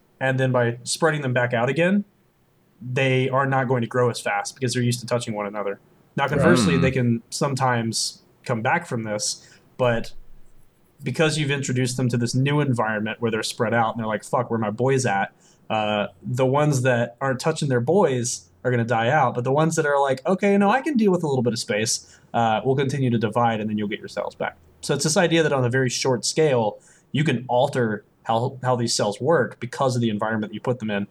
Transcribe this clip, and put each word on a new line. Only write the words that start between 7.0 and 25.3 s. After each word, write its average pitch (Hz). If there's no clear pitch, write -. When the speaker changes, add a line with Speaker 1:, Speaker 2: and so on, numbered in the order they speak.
Speaker 1:
sometimes 127
come 117
back 165
from 117
this, -
but 120
because 151
you've 143
introduced 131
them 131
to 120
this 117
new 143
environment 110
where 117
they're 110
spread 110
out 110
and 117
they're 113
like, 107
"Fuck, 123
where 117
my 110
boys 127
at?" 98
Uh, 104
the 131
ones 139
that 120
aren't 135
touching 156
their 127
boys 131
are 127
gonna 120
die 113
out, 131
but 120
the 131
ones 160
that 156
are 143
like, 135
"Okay, 202
no, 202
I 254
can 302
deal 214
with 175
a 160
little 131
bit 117
of 113
space," -
uh, 110
will 135
continue 135
to 117
divide, 113
and 107
then 107
you'll 104
get 104
your -
cells -
back. -
So 151
it's 135
this 156
idea 165